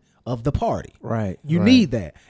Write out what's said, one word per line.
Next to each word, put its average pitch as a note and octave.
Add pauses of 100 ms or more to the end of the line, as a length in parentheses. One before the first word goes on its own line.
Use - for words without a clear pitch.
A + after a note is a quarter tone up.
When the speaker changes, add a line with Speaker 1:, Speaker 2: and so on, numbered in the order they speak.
(260)
Speaker 1:
of A#2+
the C#3+
party. C#3+
Speaker 2:
Right, A2
Speaker 1:
You D#3
Speaker 2:
right. F3
Speaker 1:
need A3+
that. G2 (140)